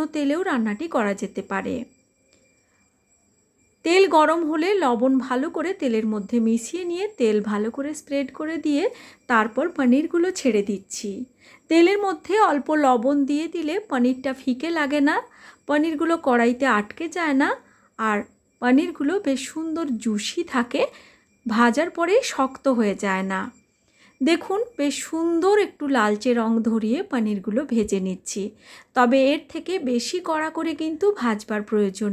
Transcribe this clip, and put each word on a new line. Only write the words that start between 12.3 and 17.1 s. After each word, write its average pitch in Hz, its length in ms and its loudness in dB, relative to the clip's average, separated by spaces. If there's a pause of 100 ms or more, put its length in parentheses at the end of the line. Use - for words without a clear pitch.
অল্প 302 340 2
লবণ 269 500 4
দিয়ে 294 220 -2
দিলে 330 280 -4 (120)
পনিরটা 262 460 0
ফিকে 262 380 -4
লাগে 294 300 0
না, 302 140 4 (500)
পনিরগুলো 320 580 0
কড়াইতে 247 460 2
আটকে 208 400 -2
যায় 320 260 -2